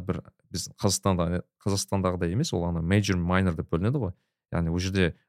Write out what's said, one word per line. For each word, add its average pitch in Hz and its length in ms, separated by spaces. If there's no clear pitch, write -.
бір 90 180
біз - 180
Қазақстанда, 90 640
Қазақстандағыдай 95 720
емес, 151 180
ол 87 140
ана 85 160
major, 98 360
minor 90 360
деп 80 160
бөлінеді 113 320
ғой. 90 100
Яғни 82 180
ол 87 80
жерде 92 360